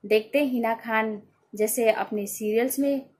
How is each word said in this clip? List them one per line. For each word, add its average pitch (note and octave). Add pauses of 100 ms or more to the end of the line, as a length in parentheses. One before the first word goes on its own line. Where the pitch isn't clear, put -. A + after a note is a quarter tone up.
देखते G#3+
हैं D4
हिना A#3
खान A3 (320)
जैसे A3
अपने G#3
सीरियल्स A3+
में C#4 (180)